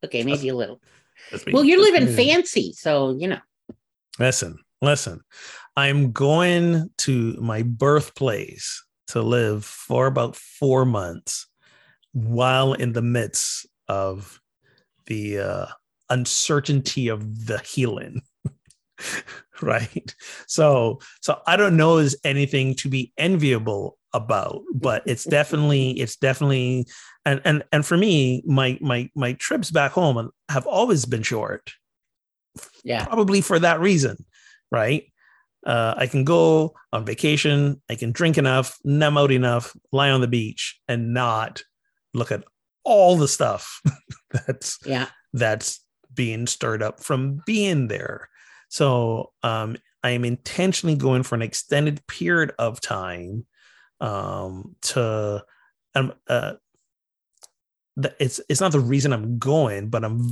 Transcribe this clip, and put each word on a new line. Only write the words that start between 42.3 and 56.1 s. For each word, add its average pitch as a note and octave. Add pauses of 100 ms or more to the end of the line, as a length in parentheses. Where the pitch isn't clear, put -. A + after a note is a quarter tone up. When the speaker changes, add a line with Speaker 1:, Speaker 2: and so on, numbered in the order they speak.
Speaker 2:
at G2 (400)
all F#3+
the D3
stuff - (280)
<laughs> -
that's, -
Speaker 1:
Yeah. C3 (260)
Speaker 2:
that's A2 (280)
being A#2
stirred A2
up G#2+
from C#3
being G3
there. - (400)
So, A#2+ (100)
um, A2+ (260)
I B2
am A#2+
intentionally D#3+
going C3
for -
an A2+
extended D3
period E3+
of A#2
time, F#2 (560)
um, F#2+
to, G#2+ (500)
um, C3+ (120)